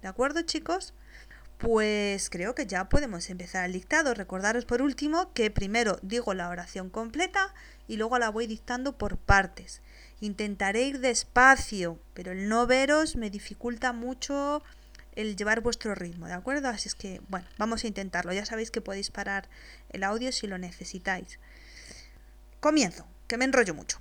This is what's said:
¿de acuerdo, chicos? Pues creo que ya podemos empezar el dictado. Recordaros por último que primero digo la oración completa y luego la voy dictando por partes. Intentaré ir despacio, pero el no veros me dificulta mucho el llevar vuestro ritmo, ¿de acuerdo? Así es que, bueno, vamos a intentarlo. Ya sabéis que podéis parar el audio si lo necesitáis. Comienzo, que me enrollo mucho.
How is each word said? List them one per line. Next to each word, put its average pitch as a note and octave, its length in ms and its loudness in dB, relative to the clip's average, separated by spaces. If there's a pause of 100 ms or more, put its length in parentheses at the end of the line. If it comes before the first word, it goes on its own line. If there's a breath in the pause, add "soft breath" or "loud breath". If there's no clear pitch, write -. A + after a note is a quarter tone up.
¿de F#3+ 60 -10
acuerdo, C#4 340 0
chicos? E4 500 -4 (640 loud breath)
Pues G#3+ 720 2
creo F#3+ 240 -4
que C#4 120 -4
ya F#3+ 220 -2
podemos A#3+ 400 4
empezar F3+ 380 -6
el F3+ 80 -4
dictado. C#4+ 400 2
Recordaros G#3 500 -2
por A#3+ 160 0
último D4+ 540 0
que G#3+ 160 2
primero G#3 500 2
digo A3 320 -2
la F3+ 160 -4
oración F3+ 400 -8
completa F4+ 640 -2 (340 loud breath)
y G#3+ 120 -6
luego A3+ 200 2
la A#3 120 2
voy A3+ 160 -2
dictando B3 500 -4
por G3+ 220 -4
partes. - 640 4 (380 loud breath)
Intentaré G#3 640 0
ir C#4 160 -2
despacio, B3 1000 6 (140)
pero F#3 180 -10
el F#3+ 160 -2
no A#3 180 4
veros C#4 480 4
me A3+ 140 -2
dificulta A#3 640 -4
mucho C#4 680 -4 (500 loud breath)
el G#3+ 240 -4
llevar G#3+ 240 2
vuestro A3+ 340 -2
ritmo, E3+ 340 -10
¿de E3+ 40 -8
acuerdo? C4 380 -2
Así G#3+ 180 -6
es - 60 -6
que, F#3+ 340 -12
bueno, F3+ 180 -6 (120)
vamos A3+ 260 -2
a A3+ 40 -2
intentarlo. F#3 440 -4
Ya G3+ 140 -2
sabéis A3 240 -6
que A3+ 100 -4
podéis G3 300 -8
parar G3 400 -6 (400 loud breath)
el G3 120 -6
audio A#3 300 0
si - 140 -4
lo F#3+ 100 -6
necesitáis. F3+ 840 -8 (1200 loud breath)
Comienzo, D4 460 2 (220)
que - 80 -12
me B3 80 2
enrollo B3 300 4
mucho. - 260 -10